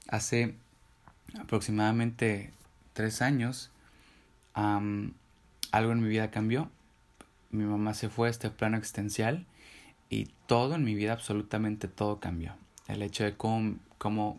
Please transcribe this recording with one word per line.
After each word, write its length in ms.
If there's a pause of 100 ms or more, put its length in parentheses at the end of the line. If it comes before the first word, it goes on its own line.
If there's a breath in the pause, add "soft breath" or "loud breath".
hace 460 (840)
aproximadamente 1120 (420)
tres 280
años, 500 (840 loud breath)
am, 600 (580)
algo 220
en 80
mi 80
vida 220
cambió. 380 (800)
Mi 140
mamá 300
se 160
fue 180
a 40
este 180
plano 280
existencial 680 (640 loud breath)
y 160 (220)
todo 280
en 80
mi 120
vida, 180
absolutamente 720
todo 320
cambió. 360 (320)
El 140
hecho 220
de 140
cómo, 400 (200)
cómo, 420